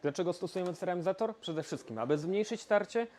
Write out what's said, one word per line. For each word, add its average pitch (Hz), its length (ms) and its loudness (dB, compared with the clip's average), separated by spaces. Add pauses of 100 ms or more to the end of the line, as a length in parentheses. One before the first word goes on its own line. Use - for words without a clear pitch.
Dlaczego 165 300 2
stosujemy 180 420 -2
ceramizator? 190 600 0
Przede 160 260 -4
wszystkim, 120 360 -6
aby 131 200 4
zmniejszyć 202 460 0
tarcie, 214 420 2 (120)